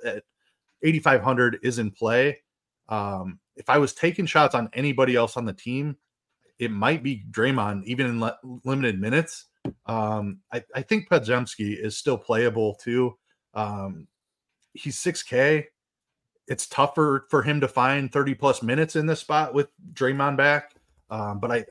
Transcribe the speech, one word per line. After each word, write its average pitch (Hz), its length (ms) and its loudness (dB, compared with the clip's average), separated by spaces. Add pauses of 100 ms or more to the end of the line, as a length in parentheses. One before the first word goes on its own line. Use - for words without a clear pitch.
at 107 200 -6 (580)
eighty-five 151 400 4
hundred 123 400 2
is 123 160 -2
in 110 140 -2
play. 123 480 0 (500)
Um, 101 500 -6 (160)
if - 140 -16
I 135 80 6
was 139 160 2
taking 175 320 -2
shots 151 300 4
on 117 180 0
anybody 127 420 2
else 117 220 0
on 120 80 -6
the 101 80 -6
team, 135 440 -8 (600)
it 117 140 -2
might 120 320 0
be 123 260 -4
Draymond, 107 540 0
even 123 240 -4
in 117 120 -4
le-, 113 200 -4 (240)
limited 127 360 0
minutes. 131 460 -2 (400)
Um, 107 540 -4 (120)
I, 117 120 -8 (100)
I 131 80 -6
think 208 260 -2
Podziemski 117 720 0
is 107 200 -8
still 127 200 -2
playable, 110 580 0
too. 123 400 -2 (380)
Um, 101 540 -8 (640)
he's - 240 -10
six 185 240 -4
K. 147 460 2 (800)
It's - 200 -6
tougher 143 640 2
for 139 140 4
him 147 160 0
to 135 80 2
find 131 420 2
thirty 139 240 0
plus 131 300 2
minutes 143 320 0
in 156 100 0
this 156 140 0
spot 156 340 0
with 143 140 2 (260)
Draymond 139 440 0
back. 143 360 4 (360)
Um, 104 320 -6
but 120 100 -2
I, 120 200 0